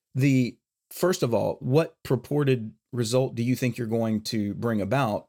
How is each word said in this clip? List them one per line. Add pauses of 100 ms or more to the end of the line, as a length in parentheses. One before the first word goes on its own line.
(140)
the, (320)
first
of
all,
what
purported (200)
result
do
you
think
you're
going
to
bring
about,